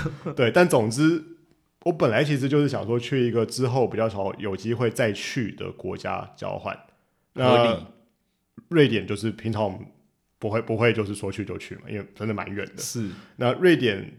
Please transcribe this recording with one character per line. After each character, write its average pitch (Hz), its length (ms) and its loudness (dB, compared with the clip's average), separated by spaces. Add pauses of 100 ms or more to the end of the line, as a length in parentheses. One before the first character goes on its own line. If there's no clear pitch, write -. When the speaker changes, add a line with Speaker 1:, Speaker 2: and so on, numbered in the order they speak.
Speaker 1:
<laughs> - 280 -10
对， 117 160 4
但 180 160 6
总 117 240 4
之， 156 320 2 (640)
我 131 60 0
本 156 200 2
来 110 100 4
其 147 140 2
实 135 140 -2
就 147 120 4
是 143 60 2
想 101 180 -4
说 117 140 0
去 123 260 0
一 120 60 0
个 113 140 2
之 127 200 -2
后 120 220 2
比 92 80 -6
较 110 140 2
少 98 280 -4
有 98 180 -4
机 113 180 -4
会 117 180 0
再 113 220 0
去 101 400 -4
的 92 180 -10
国 92 260 -8
家 95 380 -8
交 98 240 -8
换。 98 180 -8 (560)
那 127 160 2
Speaker 2:
合 120 140 8 (100)
理。 85 120 -6 (800)
Speaker 1:
瑞 151 220 6
典 98 180 0
就 104 80 -2
是 107 160 -4
平 110 220 -6
常 107 100 0
我 101 60 0
们 95 100 -8 (580)
不 110 120 -6
会， 110 120 0
不 110 140 -2
会 117 160 4
就 110 140 0
是 101 100 -8
说 98 160 -8
去 98 140 -8
就 92 120 -10
去 - 180 -14
嘛， - 140 -20
因 107 80 -8
为 98 160 -10
真 107 140 -6
的 110 60 -2
蛮 98 200 -6
远 98 120 -6 (100)
的。 - 80 -10
Speaker 2:
是。 110 260 -6 (280)
Speaker 1:
那 123 160 0
瑞 175 240 6
典 101 420 -2